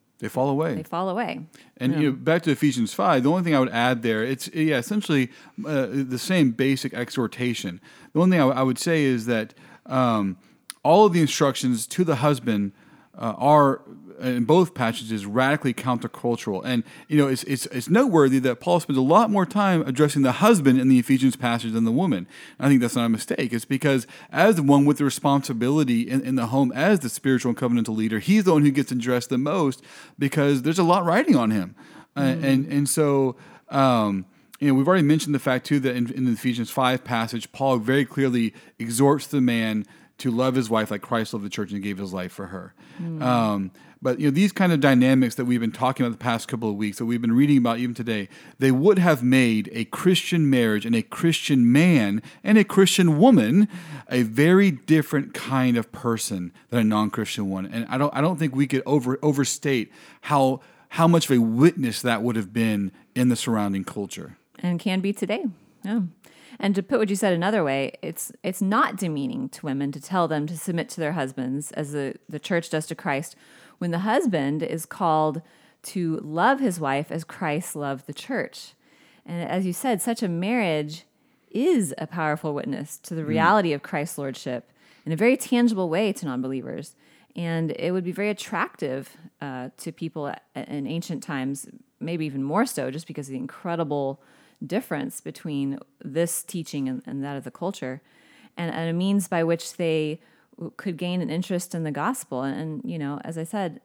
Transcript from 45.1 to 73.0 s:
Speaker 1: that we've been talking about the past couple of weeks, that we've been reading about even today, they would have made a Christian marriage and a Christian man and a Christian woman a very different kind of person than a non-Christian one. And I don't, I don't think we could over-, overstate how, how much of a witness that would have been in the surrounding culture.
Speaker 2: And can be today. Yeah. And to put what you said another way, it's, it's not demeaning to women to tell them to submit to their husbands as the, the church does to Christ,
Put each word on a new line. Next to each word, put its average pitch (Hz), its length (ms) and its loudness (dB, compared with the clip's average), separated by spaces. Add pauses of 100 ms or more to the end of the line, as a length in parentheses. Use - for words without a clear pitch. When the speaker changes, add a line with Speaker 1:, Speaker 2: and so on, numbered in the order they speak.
Speaker 1:
that 123 100 -4
we've 123 140 2
been 113 120 -2
talking 127 320 -2
about 120 120 -2
the 113 60 -16
past 117 240 -2
couple 117 220 -6
of 104 80 -4
weeks, 104 220 -4
that 120 80 -6
we've 117 140 -2
been 117 120 0
reading 143 240 6
about 117 220 2
even 123 160 -4
today, 110 340 -4 (300)
they 135 120 4
would 175 280 4
have 160 260 4
made 120 480 4
a 113 140 -6
Christian 170 640 2
marriage 110 360 2
and 117 80 0
a 110 80 2
Christian 135 680 2
man 127 500 4 (220)
and 214 140 4
a 202 40 8
Christian 185 560 4
woman 190 500 6 (400)
a 127 140 2
very 165 480 4
different 143 640 0
kind 127 420 0
of 113 140 -2
person 104 640 -6 (180)
than 120 100 0
a 110 40 2
non-Christian 107 680 -2
one. 95 160 -6
And 113 220 -8
I 127 100 -4
don't, 143 160 -2
I 135 60 -2
don't 160 180 0
think 143 160 -2
we 139 140 0
could 131 180 0
over-, 131 360 0
overstate 139 680 0 (320)
how, 135 380 2 (300)
how 165 180 4
much 170 200 4
of 131 80 4
a 120 40 6
witness 120 640 2
that 113 200 0
would 120 140 -2
have 101 160 -4
been 107 400 0 (240)
in 123 120 4
the 120 80 2
surrounding 104 460 -2
culture. 92 540 -10 (220)
Speaker 2:
And 175 200 -2
can 185 220 -2
be 196 120 -2
today. 220 340 -4 (380)
Yeah. 208 180 -2 (580)
And 196 140 0
to 190 80 0
put 233 160 -2
what 214 100 2
you 196 80 0
said 185 160 0
another 180 320 0
way, 135 280 -2 (100)
it's, - 280 -10 (120)
it's - 180 -6
not 208 360 0
demeaning 135 540 -6
to - 140 -16
women 139 280 -4
to 143 80 -14
tell 175 280 -2
them 151 200 -2
to 170 80 -10
submit 165 340 -6
to - 100 -12
their 156 120 -2
husbands 135 600 -6
as 147 200 -8
the, 139 240 -6 (120)
the 151 100 -10
church 170 300 -4
does 156 200 -4
to 160 60 -10
Christ, 147 400 -6 (440)